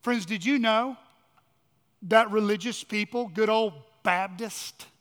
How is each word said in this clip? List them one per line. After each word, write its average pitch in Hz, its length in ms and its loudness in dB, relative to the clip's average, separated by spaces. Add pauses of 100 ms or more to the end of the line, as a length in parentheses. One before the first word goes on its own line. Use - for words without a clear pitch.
Friends, 240 240 -2
did 185 200 -6
you 277 120 2
know 233 400 2 (1080)
that 220 260 6
religious 208 520 0
people, 214 460 -4
good 214 200 0
old 220 240 2 (300)
Baptist 190 840 -4 (140)